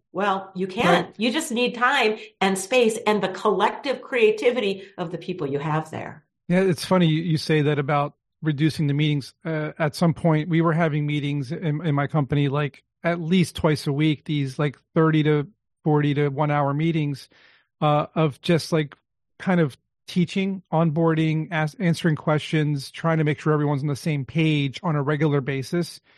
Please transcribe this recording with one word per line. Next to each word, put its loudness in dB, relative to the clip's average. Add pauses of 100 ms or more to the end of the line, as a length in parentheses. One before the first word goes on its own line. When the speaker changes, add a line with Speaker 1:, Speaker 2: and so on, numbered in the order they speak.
(120)
Speaker 1:
Well, -4
you -4
can. 2
Speaker 2:
Right. -16
Speaker 1:
You 0
just -4
need 0
time 2 (220)
and 0
space 2
and 2
the 0
collective -2
creativity 0 (120)
of -8
the -6
people -6
you -4
have -2
there. -12 (240)
Speaker 2:
Yeah, 2
it's 0
funny 4
you, 2
you 0
say 0
that 2
about -2 (280)
reducing 0
the 0
meetings. 0 (120)
Uh, -6
at -2
some 2
point, 0
we 2
were 2
having 0
meetings -4
in, -4
in 0
my 0
company, 0
like, -4 (200)
at 0
least 2
twice 0
a 0
week, 0
these, -4
like, -2 (160)
thirty 4
to 2 (360)
forty 2
to 2
one 0
hour 2
meetings, -2 (520)
uh, 2
of 0
just, 0
like, -2 (440)
kind 0
of 0 (320)
teaching, -2 (100)
onboarding, 2
as-, -4
answering 2
questions, 0
trying -2
to 0
make 0
sure 0
everyone's 0
on -4
the -2
same -4
page 0
on 0
a 0
regular 2
basis. -4 (180)